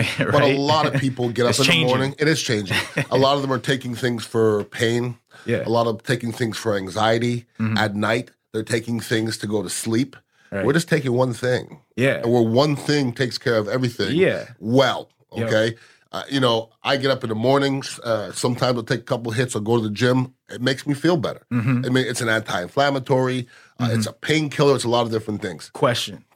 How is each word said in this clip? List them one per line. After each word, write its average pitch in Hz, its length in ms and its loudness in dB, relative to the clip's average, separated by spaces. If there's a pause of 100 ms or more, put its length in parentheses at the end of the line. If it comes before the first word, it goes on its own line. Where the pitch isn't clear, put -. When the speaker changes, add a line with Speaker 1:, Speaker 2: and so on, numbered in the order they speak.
Speaker 1:
<laughs> - 100 -6
Speaker 2:
but - 160 0
a 143 40 4
Speaker 1:
Right? 135 200 4
Speaker 2:
lot 151 280 2
of 131 140 -2
people 127 300 -2
get 117 140 0
up 120 60 4
Speaker 1:
It's 120 100 0
Speaker 2:
in 131 40 4
Speaker 1:
changing. 165 220 4
Speaker 2:
the - 20 2
morning. 131 300 0
It 151 100 2
is 156 140 2
changing. 101 340 -2 (180)
Speaker 1:
<laughs> 139 160 -2
Speaker 2:
A 123 80 2
lot 135 180 4
of 139 60 -2
them 135 100 -2
are 127 60 0
taking 127 380 -4
things 117 280 -2
for 110 400 2
pain. 120 520 -2 (280)
Speaker 1:
Yeah. 110 220 -2
Speaker 2:
A - 20 -2
lot 117 200 2
of 110 160 -6
taking 117 280 -2
things 110 240 -4
for 107 200 -2
anxiety. 113 720 0 (120)
Speaker 1:
Mm-hmm. 110 180 0
Speaker 2:
At 107 200 0
night, 110 340 0 (220)
they're 110 120 -4
taking 117 360 -2
things 113 380 -2
to - 100 -8
go 104 140 0
to 87 60 -8
sleep. - 480 -2 (360)
Speaker 1:
Right. 98 120 -2
Speaker 2:
We're 131 80 4
just 165 160 0
taking 131 260 0
one 127 200 2
thing. - 460 -2 (160)
Speaker 1:
Yeah. 117 260 2
Speaker 2:
And 117 100 2
where 120 100 6
one 131 340 4
thing 139 360 0
takes 123 260 -4
care 120 180 0
of 107 120 2
everything 120 480 0
Speaker 1:
Yeah. 123 280 2 (160)
Speaker 2:
well, 113 500 2 (260)
Speaker 1:
Yep. 113 120 -2
Speaker 2:
okay? 113 280 2 (360)
Uh, 90 160 -8
you 135 120 0
know, 117 300 2 (120)
I 139 140 0
get 135 160 0
up 131 100 -4
in 123 60 -4
the 110 80 -2
mornings. 135 680 0
Uh, 107 300 -4
sometimes 127 440 0
I'll 117 60 -4
take 123 160 -2
a - 60 -14
couple 117 260 -4
hits. 123 240 -2
I'll 104 80 -2
go 117 140 2
to 117 80 2
the 107 100 -2
gym. 127 400 2 (140)
It 104 120 -12
makes 131 240 -2
me 147 80 -2
feel 165 240 2
better. 95 260 -4 (100)
Speaker 1:
Mm-hmm. 123 340 0
Speaker 2:
I - 20 -2
mean, 127 160 2
it's 117 160 -4
an 113 80 -2
anti-inflammatory. 127 1160 0 (320)
Uh, 123 60 -2
Speaker 1:
Mm-hmm. 113 120 0
Speaker 2:
it's 110 120 0
a - 40 -8
painkiller. 147 640 2
It's 123 100 -2
a 120 40 -2
lot 117 180 2
of 110 60 -6
different 107 280 -4
things. 92 320 -10
Speaker 1:
Question. 143 520 -2 (120)